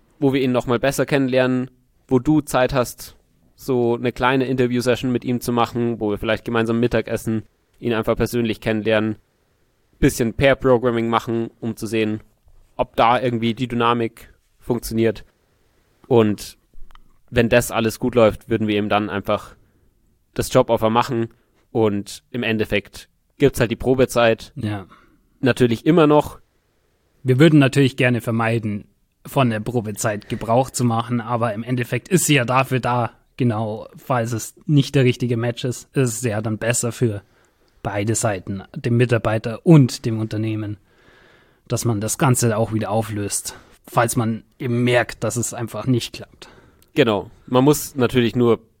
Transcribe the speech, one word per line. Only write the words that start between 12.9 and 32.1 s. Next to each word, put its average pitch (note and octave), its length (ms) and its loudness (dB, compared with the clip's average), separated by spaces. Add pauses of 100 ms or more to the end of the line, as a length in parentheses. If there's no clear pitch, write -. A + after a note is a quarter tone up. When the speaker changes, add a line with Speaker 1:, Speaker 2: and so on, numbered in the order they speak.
Speaker 1:
da A#2+ 220 4
irgendwie A#2 360 -2
die B2 140 -6
Dynamik A#2 640 -2 (260)
funktioniert. A2+ 680 -2 (840)
Und A2 520 0 (720)
wenn A#2 180 2
das A#2+ 220 2
alles A2 280 -2
gut A#2+ 160 -2
läuft, A2 340 4
würden A2 200 0
wir G#2 80 0
ihm G#2 140 -2
dann G#2 200 0
einfach G2+ 460 -4 (760)
das - 180 -4
Joboffer A#2 380 2
machen A#2 380 -2 (440)
und G#2 580 -2
im A#2+ 120 -6
Endeffekt G#2+ 640 -4 (300)
gibt's C3+ 220 2
halt A2+ 100 2
die A#2 60 -2
Probezeit. A#2+ 800 2
Speaker 2:
Ja. G#2 300 -6 (540)
Speaker 1:
Natürlich A#2+ 460 2
immer D#3+ 200 6
noch. D3 320 2 (840)
Speaker 2:
Wir B2+ 160 2
würden D#3 200 8
natürlich C3+ 380 4
gerne B2 240 0
vermeiden, A2+ 680 -4 (380)
von B2+ 240 2
der A2 100 -4
Probezeit G#2+ 680 -6
Gebrauch A#2+ 420 0
zu - 140 -2
machen, A#2 360 -2
aber A#2 340 -4
im A2+ 100 -12
Endeffekt B2 440 -4
ist F3 180 0